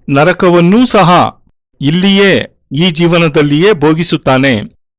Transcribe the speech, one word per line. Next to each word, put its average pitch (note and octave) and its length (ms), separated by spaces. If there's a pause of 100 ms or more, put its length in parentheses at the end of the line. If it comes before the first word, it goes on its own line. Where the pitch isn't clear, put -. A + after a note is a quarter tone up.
(100)
ನರಕವನ್ನೂ F3 760
ಸಹ E3 540 (400)
ಇಲ್ಲಿಯೇ, F#3 800 (120)
ಈ E3+ 180
ಜೀವನದಲ್ಲಿಯೇ E3 800
ಭೋಗಿಸುತ್ತಾನೆ. C#3 880 (380)